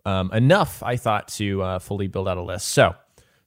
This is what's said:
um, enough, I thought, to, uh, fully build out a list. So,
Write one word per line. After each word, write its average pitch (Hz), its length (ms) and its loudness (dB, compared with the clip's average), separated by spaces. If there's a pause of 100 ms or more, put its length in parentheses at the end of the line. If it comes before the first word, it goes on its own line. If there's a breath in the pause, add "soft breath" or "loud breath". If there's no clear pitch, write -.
um, 95 260 -2
enough, 143 500 4
I 123 140 -4
thought, 110 340 -2
to, 98 320 -2
uh, 92 180 -4
fully 98 280 -6
build 95 220 -4
out 90 80 -2
a 87 40 -6
list. 87 280 -8
So, 104 260 4 (520 soft breath)